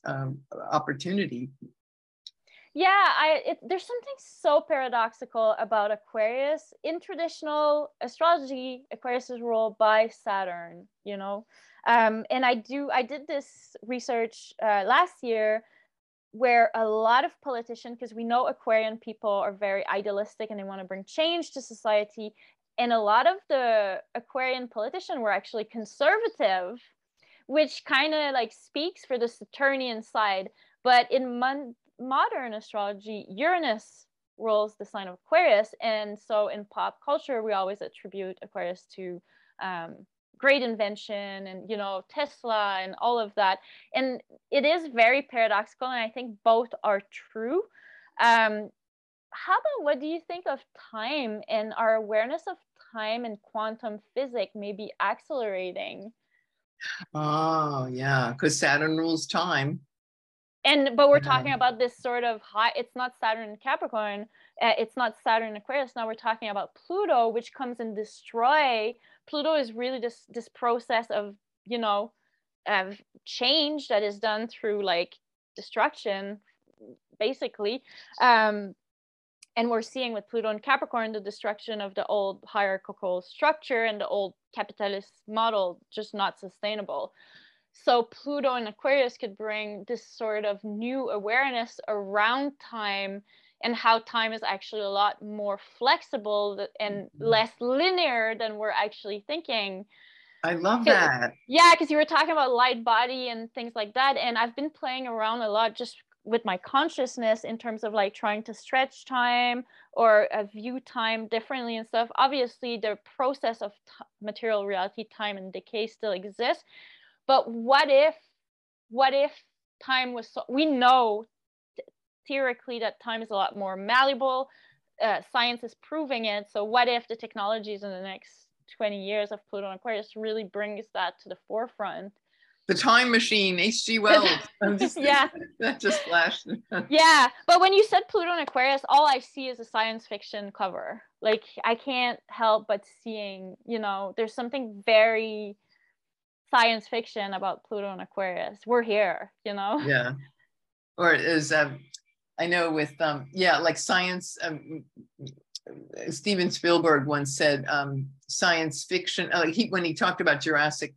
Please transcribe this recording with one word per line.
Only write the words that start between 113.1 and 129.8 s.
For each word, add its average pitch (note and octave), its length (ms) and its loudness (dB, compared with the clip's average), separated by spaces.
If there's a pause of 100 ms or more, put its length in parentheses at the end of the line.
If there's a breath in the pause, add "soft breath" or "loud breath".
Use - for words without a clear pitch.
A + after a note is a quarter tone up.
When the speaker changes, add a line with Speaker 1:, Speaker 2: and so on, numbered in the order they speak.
Speaker 2:
process C4 440 -2
of G3+ 120 -10 (120)
t-, - 200 -20 (160)
material G#3 440 -4
reality, G3+ 380 -4
time G#3 340 -8
and F#3+ 160 -14
decay G#3 340 -6
still A3 260 -6
exists. G#3 500 -4 (640 loud breath)
But C4 220 4
what B3+ 400 4
if, D4 260 6 (760)
what C4+ 240 2
if C#4+ 300 0 (360)
time B3+ 340 -2
was A#3 160 -10
so, - 180 -10
we C#4 180 0
know B3 600 4 (500)
th-, - 120 -16 (400)
theoretically B3+ 520 -4
that G#3 200 -4
time A3+ 240 -8
is G#3+ 80 -14
a G#3 40 -4
lot F#3+ 220 0
more F#3+ 180 -4
malleable. B3+ 760 2 (520 soft breath)
Uh, G3 200 0 (100)
science A#3+ 320 0
is A3+ 120 -14
proving C4+ 500 -6
it. G#3 260 -4
So G#3 120 -4
what A#3+ 240 2
if A#3+ 200 -2
the A#3 80 -8
technologies G#3+ 680 -6
in G3+ 60 -8
the F#3 120 -10
next - 460 -16 (300)
twenty G3+ 280 -4
years G#3 260 -4
of G3+ 160 -12
Pluto G3+ 200 -8
and F#3+ 80 -10
Aquarius G#3+ 400 -8